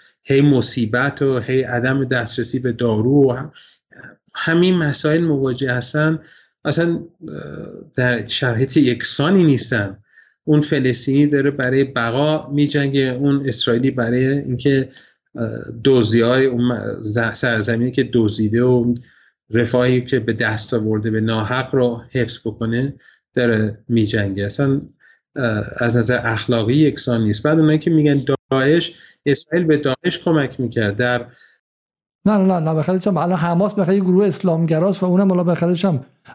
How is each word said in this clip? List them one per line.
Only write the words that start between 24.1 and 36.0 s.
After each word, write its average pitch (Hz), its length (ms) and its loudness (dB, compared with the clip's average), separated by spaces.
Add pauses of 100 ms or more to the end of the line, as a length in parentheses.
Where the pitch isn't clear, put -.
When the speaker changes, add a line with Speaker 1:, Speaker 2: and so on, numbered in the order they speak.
Speaker 1:
اصلاً، 139 360 -2 (540)
اه، 113 280 -2 (140)
از 120 200 0
نظر 117 260 0
اخلاقی 113 500 0
یکسان 139 500 2
نیست. 104 200 -2
بعد 156 160 2
اونایی 156 200 4
که 160 100 -2
می‌گن 147 320 4 (300)
داعش، 143 420 2 (320)
اسرائیل 156 420 0
به 156 100 4
داعش 143 460 -2
کمک 147 360 0
می‌کرد 113 380 -2
در 123 280 -2 (1000)
Speaker 2:
نه، 208 120 4
نه، 190 80 2
نه، 185 140 2
نه، 160 140 -2
بخاطر 165 260 0
چون 185 180 0
الان 175 200 0
حماس 175 360 0
بخاطر 190 200 0
یه 202 60 2
گروه 185 280 2
اسلامگراست 170 760 0
و - 20 0
اونم 185 240 2
حالا 180 140 2
بخاطرش 170 420 0
هم، 151 200 0 (300)